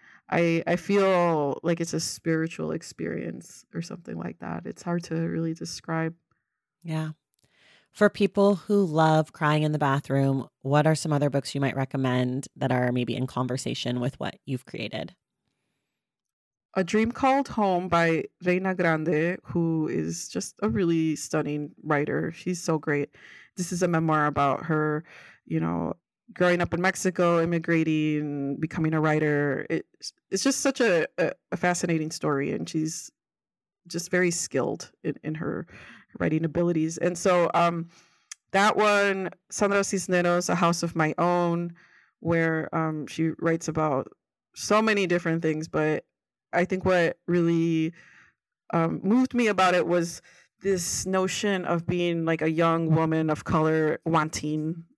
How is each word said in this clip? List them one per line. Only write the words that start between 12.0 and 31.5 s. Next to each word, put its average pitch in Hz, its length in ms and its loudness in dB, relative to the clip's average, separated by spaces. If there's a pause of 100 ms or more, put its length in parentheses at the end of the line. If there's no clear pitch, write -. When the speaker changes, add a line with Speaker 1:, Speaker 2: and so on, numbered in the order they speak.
Speaker 2:
that 131 140 -2
are 123 220 0
maybe 123 240 -2
in 123 100 -4
conversation 123 720 -4
with 123 200 -4
what - 240 -8
you've 131 220 -8
created? - 480 -10 (1600)
Speaker 1:
A 190 80 2
Dream 220 260 0
Called 269 380 2
Home 185 400 0
by 165 360 2 (200)
Reina 185 300 0
Grande, 165 680 0
who 165 460 0
is 165 400 -4
just - 340 -8
a 214 60 2
really 165 480 0
stunning 147 540 -4 (120)
writer. 151 500 -2
She's 180 300 -6
so 160 160 0
great. 147 300 -2 (480)
This 175 160 -6
is 180 100 -2
a 175 60 4
memoir 160 380 2
about 143 400 0
her, 151 380 0 (420)
you 160 120 -2
know, 165 360 -2 (400)
growing 180 260 2
up 170 140 -2
in 170 80 -2
Mexico, 175 600 2
immigrating, 156 1120 0
becoming 160 380 -2
a 156 60 2
writer. 151 720 2
It, - 160 -4 (440)
it's 196 140 -2
just 269 160 2
such 269 200 0
a, 214 360 4
a, 160 160 0 (180)